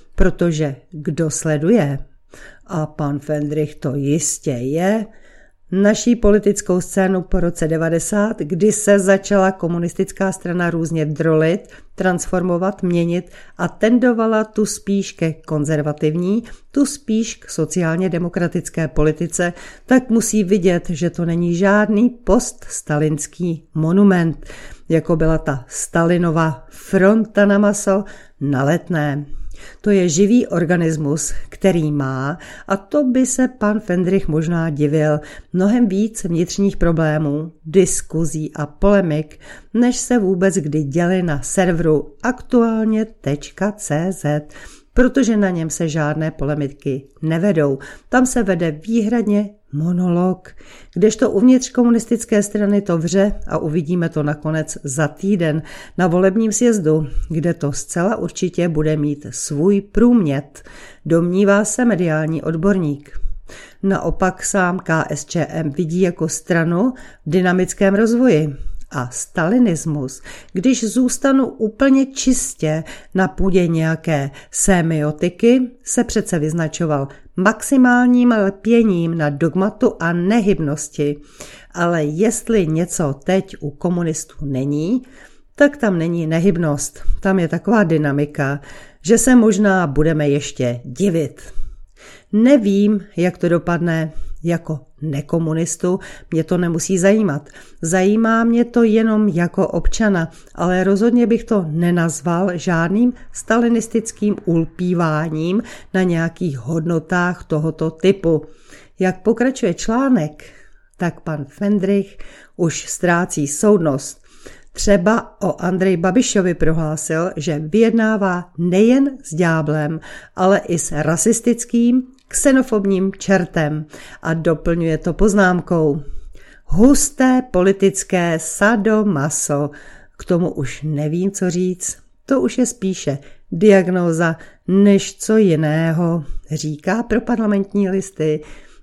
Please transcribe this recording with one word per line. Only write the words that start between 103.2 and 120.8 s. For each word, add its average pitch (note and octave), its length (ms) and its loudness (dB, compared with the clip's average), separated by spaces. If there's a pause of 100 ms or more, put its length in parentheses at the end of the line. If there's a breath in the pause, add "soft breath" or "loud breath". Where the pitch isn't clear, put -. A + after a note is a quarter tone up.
stalinistickým A3+ 1120 -2
ulpíváním E3 1200 -2 (320 loud breath)
na F#3 80 2
nějakých E3 560 -2
hodnotách E3+ 880 -2
tohoto D#3+ 460 -4
typu. E3 560 0 (520 loud breath)
Jak F#3 240 -2
pokračuje A#3 520 0
článek, A3+ 680 -2 (520 soft breath)
tak E3+ 240 -4
pan D3 280 -8
Fendrich G3 720 -2 (380 loud breath)
už - 320 -2
ztrácí E3+ 600 -2
soudnost. E3 720 0 (520 loud breath)
Třeba G3+ 680 0
o F#3 200 -4
Andreji F3+ 340 0
Babišovi F#3 580 0
prohlásil, D#3+ 800 -2
že D3 220 -4
vyjednává G3+ 1000 0
nejen A3 520 4 (120)
s - 120 -12
ďáblem, D#3 640 0 (360 loud breath)
ale F#3+ 220 4
i F3 200 -2
s - 140 -6